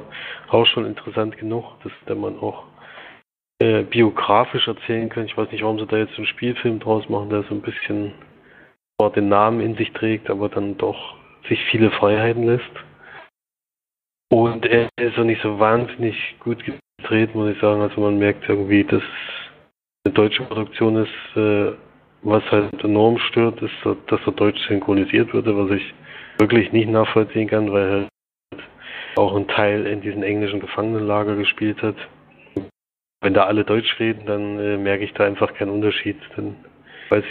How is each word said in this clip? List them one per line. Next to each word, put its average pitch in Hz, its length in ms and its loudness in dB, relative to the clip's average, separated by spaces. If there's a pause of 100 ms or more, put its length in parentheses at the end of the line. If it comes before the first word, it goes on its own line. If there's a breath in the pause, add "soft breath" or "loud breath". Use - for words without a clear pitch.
(500 loud breath)
auch 117 160 4
schon 113 200 0
interessant 107 520 -6
genug, 113 460 -8
dass 98 100 -12 (140)
da 107 80 -4
man 101 240 -6
auch, - 240 -8 (960 loud breath)
äh, 110 240 4
biografisch 113 840 2
erzählen 113 420 -4
kann. 113 160 -6
Ich - 120 -10
weiß 107 140 -4
nicht, 107 120 -6
warum 110 140 0
sie 110 80 -4
da 107 120 0
jetzt 107 200 -2
einen 107 80 -8
Spielfilm 120 540 -2
draus 110 280 0
machen, 104 220 -4
der 104 140 0
so - 100 -6
ein 101 80 -4
bisschen 104 520 -6 (840 soft breath)
zwar 104 120 4
den 104 180 0
Namen 107 320 4
in 113 140 -2
sich 110 180 -4
trägt, 110 380 -2
aber 101 180 -2
dann 101 280 -4
doch - 380 -6 (320)
sich - 220 -2
viele 110 220 4
Freiheiten 113 520 2
lässt. 120 280 0 (1600 loud breath)
Und 117 340 2
er 117 320 2
ist 120 220 -2
auch 120 40 2
nicht 113 200 0
so 104 160 -2
wahnsinnig 113 560 2 (240)
gut 117 260 -6
gedreht, - 680 -2
muss 107 160 0
ich 98 100 -8
sagen. 104 200 4
Also 104 200 -2
man 104 160 2
merkt 101 320 2
irgendwie, 101 340 4
dass - 200 0
es - 1000 -16
eine 98 100 2
deutsche 107 280 4
Produktion 110 520 -2
ist, - 420 -4
äh, 104 360 2 (500)
was 104 280 2
halt 104 320 0
enorm 107 360 4
stört, 117 420 2
ist, 107 120 -6 (100)
so, 101 120 0 (120)
dass - 180 0
er 104 60 2
deutsch 104 360 2
synchronisiert 101 640 2
wurde, 107 240 0
was 101 200 0
ich - 160 -8 (460 loud breath)
wirklich 107 320 4
nicht 113 180 2
nachvollziehen 110 580 2
kann, 107 240 0
weil 98 200 2
halt 98 180 -2 (1040 loud breath)
auch 101 200 2
ein 101 120 0
Teil 104 380 0
in 104 160 -4
diesem 101 220 -4
englischen 104 360 -2
Gefangenenlager 104 760 -2
gespielt 104 480 -2
hat. 107 120 -2 (1300)
Wenn 98 120 0
da 101 120 4
alle 104 180 0
Deutsch 113 360 -2
reden, 110 260 -4
dann, 104 340 -4
äh, 104 180 -2
merke 98 260 -2
ich 98 100 -8
da 101 120 2
einfach 101 280 0
keinen 101 160 -4
Unterschied. 104 480 -2 (180)
Dann 104 200 -8 (540 loud breath)
weiß 104 220 4